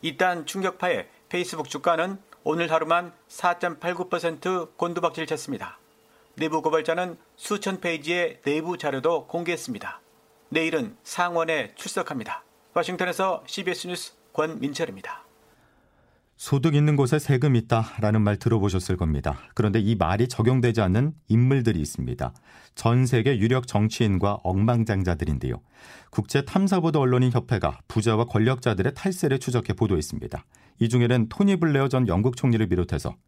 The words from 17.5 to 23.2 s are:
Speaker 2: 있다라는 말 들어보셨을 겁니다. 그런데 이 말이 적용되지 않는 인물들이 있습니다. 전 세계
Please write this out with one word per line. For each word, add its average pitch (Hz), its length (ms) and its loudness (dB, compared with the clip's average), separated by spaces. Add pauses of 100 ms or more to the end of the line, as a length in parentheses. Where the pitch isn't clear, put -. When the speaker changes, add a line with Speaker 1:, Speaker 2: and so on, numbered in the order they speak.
Speaker 2:
있다라는 110 640 2
말 104 160 2
들어보셨을 98 580 0
겁니다. 73 420 -2 (180)
그런데 107 260 2
이 110 140 2
말이 98 340 2
적용되지 120 500 2
않는 110 320 2 (160)
인물들이 117 540 4
있습니다. 64 520 -6 (420)
전 123 300 4
세계 123 320 2